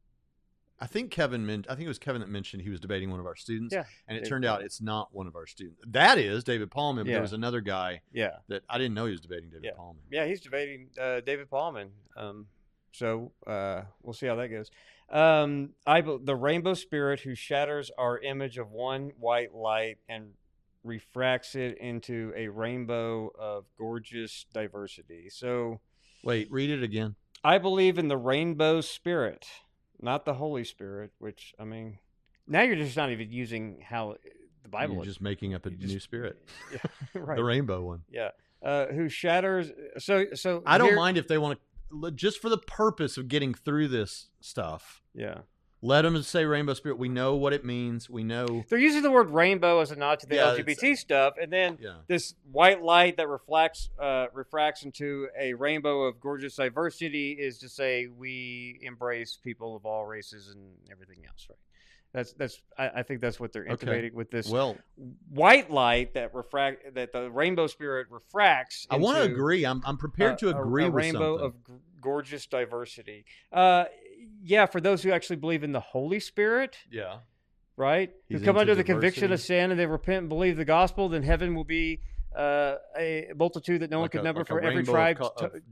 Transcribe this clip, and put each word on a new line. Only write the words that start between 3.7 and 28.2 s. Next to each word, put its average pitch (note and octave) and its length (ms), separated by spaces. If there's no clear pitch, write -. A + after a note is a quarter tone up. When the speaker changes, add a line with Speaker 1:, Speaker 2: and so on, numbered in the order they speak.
Speaker 2:
Yeah, F3+ 120
Speaker 1:
and A2 100
it A2 40
Speaker 2:
David A2+ 80
Speaker 1:
turned C3 160
out G#2+ 160
Speaker 2:
Paulman. G2+ 40
Speaker 1:
it's - 160
not G#2+ 320
one F#2+ 140
of D#2+ 80
our E2 120
students. F2 400
That D#3+ 300
is A2+ 260
David A2 280
Paulman, C#3+ 260
but G#2+ 100
Speaker 2:
Yeah. B2 60
Speaker 1:
there G#2 80
was G2 120
another A#2+ 280
guy F#2 400
Speaker 2:
Yeah. G#2+ 360
Speaker 1:
that G2+ 200
I A#2+ 100
didn't B2 180
know A2+ 100
he A2 60
was E2+ 100
debating E2+ 280
David D#2+ 160
Speaker 2:
Yeah. A2 120
Speaker 1:
Paulman. F2 220
Speaker 2:
Yeah, D3 160
he's F3+ 160
debating, C#3 480
uh, B2+ 220
David C#3 280
Paulman. C3+ 420
Um, G#2 300
so, A2+ 400
uh, G2 360
we'll A#2+ 120
see C#3 140
how A#2 80
that A#2+ 120
goes. A2 240
Um, D3+ 640
I D#3 160
be-, D3+ 200
the C3+ 140
rainbow E3 380
spirit C#3+ 480
who C3 140
shatters D3 640
our B2 220
image C3+ 380
of A2 140
one C3 400
white A#2+ 420
light A2 460
and A2 240
refracts B2+ 720
it B2+ 220
into A#2 580
a A2+ 120
rainbow A2+ 800
of G#2 260
gorgeous A2+ 760
diversity. G2 760
So A#2+ 500
Speaker 1:
Wait, A2 280
read C3+ 180
it C#3 140
again. A2 320
Speaker 2:
I E3+ 140
believe F#3+ 400
in E3 100
the C#3 100
rainbow D#3 640